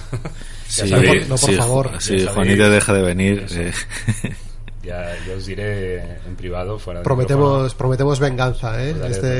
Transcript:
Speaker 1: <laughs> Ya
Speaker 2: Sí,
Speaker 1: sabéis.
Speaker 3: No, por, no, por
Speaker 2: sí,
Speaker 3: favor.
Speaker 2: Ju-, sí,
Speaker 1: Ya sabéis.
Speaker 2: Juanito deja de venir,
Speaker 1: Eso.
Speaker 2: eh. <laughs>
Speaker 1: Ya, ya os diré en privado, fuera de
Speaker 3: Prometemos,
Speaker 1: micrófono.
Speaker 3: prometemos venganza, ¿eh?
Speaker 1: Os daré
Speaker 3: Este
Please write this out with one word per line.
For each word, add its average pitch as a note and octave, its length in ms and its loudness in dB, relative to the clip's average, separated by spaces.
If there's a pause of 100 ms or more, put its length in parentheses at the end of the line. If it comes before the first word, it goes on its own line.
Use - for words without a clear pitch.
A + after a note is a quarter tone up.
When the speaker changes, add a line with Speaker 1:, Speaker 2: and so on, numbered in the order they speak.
Speaker 1:
<laughs> - 80 -12 (640)
Ya - 100 -2
Speaker 2:
Sí, G2+ 40 2
Speaker 1:
sabéis. F#2+ 240 6
Speaker 3:
No, F#2+ 80 6
por, - 80 -6
no, C3 80 0
por - 140 2
Speaker 2:
sí, G2 60 4
Speaker 3:
favor. B2+ 360 2
Speaker 2:
Ju-, - 80 -6
sí, - 120 -2
Speaker 1:
Ya F#2+ 60 4
sabéis. F#2 160 0
Speaker 2:
Juanito G2+ 360 6
deja G#2 240 6
de G2 80 4
venir, F#2 420 2
Speaker 1:
Eso. E2+ 160 -6
Speaker 2:
eh. E2+ 160 -2
<laughs> - 600 -4 (460)
Speaker 1:
Ya, F2 320 -8 (140)
ya F#2 80 -8
os F#2 100 -8
diré F#2+ 560 -4 (240)
en F2+ 100 -8
privado, F2+ 400 -6
fuera F2+ 240 -8
de - 40 -8
Speaker 3:
Prometemos, C#3 480 2
Speaker 1:
micrófono. C3+ 260 0
Speaker 3:
prometemos C3 400 2
venganza, B2+ 640 0
¿eh? D3 100 -4
Speaker 1:
Os D#3+ 40 -4
daré B2 140 -2
Speaker 3:
Este B2+ 280 0